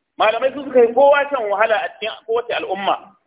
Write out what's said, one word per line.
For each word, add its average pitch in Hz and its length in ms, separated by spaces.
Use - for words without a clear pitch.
Malamai 226 360
su 277 100
suka 254 160
yi 233 140
kowa 285 340
shan 269 220
wahala 208 320
a 175 60
cikin - 260
kowace 233 280
al'umma. 175 580